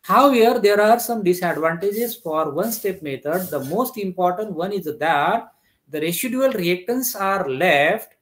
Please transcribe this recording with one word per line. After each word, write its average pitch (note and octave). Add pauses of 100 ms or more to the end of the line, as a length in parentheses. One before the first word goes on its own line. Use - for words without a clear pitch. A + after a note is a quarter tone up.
However, A#3+
there G3+
are A3
some A#3
disadvantages F3
for D#3
one-step F#3+
method. D3+
The C#3
most A3
important F#3
one F3
is F#3 (120)
that D#3+ (380)
the D3+
residual B3
reactants G3+
are F#3+
left D#3+